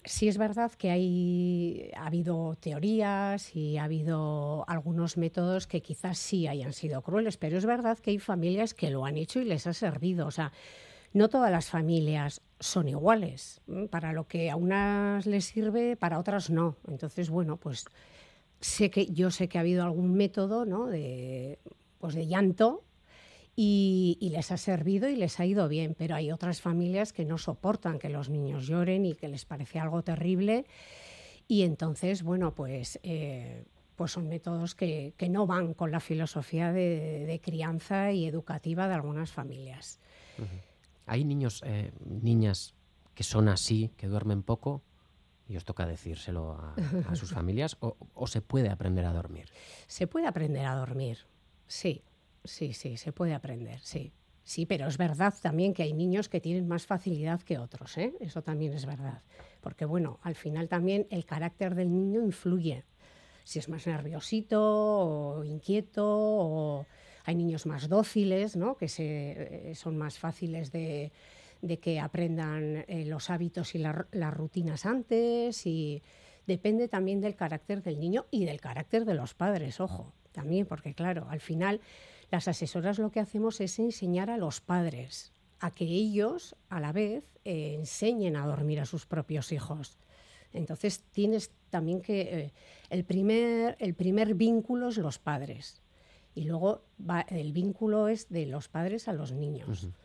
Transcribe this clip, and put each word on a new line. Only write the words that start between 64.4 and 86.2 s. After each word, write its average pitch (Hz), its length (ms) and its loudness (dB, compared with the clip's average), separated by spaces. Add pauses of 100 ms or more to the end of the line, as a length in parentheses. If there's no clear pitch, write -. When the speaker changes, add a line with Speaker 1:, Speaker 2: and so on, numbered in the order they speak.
Speaker 1:
o 180 800 2
inquieto, 196 640 -2
o 165 800 2 (380)
hay 165 100 0
niños 170 320 0
más 151 240 -4
dóciles, 202 680 4
¿no? 214 220 0
Que 160 100 -4
se, 151 840 -6
eh, - 40 -10
son 160 220 -4
más 151 220 -4
fáciles 165 520 -4
de, 156 400 -4 (520)
de 170 160 -2
que 160 200 0
aprendan, 156 880 -2
eh, 165 200 -4
los 156 240 -4
hábitos 175 420 -2
y 170 60 -2
la, 156 320 -2
las 160 200 0
rutinas 156 540 -4
antes, 233 800 0
y 156 380 -2 (420)
depende 214 420 2
también 196 320 0
del 202 160 -2
carácter 170 460 -4
del 156 180 -4
niño 175 300 0
y 208 160 2
del 147 160 -6
carácter 156 440 -2
de 196 100 2
los 120 180 -4
padres, 170 460 0
ojo, 113 340 -6 (180)
también, 170 360 0
porque, 151 260 -8
claro, 170 380 -2
al 156 80 -4
final 185 420 0 (500)
las 180 160 0
asesoras 180 520 0
lo 214 120 0
que 220 80 0
hacemos 220 420 0
es 190 180 -2
enseñar 196 500 0
a 233 80 -2
los 160 240 -4
padres 156 720 -2 (280)
a 175 120 -2
que - 140 -2
ellos, 208 720 0 (140)